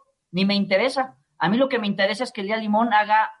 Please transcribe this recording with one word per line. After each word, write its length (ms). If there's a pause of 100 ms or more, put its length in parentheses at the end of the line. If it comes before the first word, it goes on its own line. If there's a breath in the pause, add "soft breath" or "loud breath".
(300)
ni 140
me 100
interesa. 600 (220)
A 100
mí 80
lo 120
que 120
me 80
interesa 340
es 100
que 120
Lía 120
Limón 360
haga 480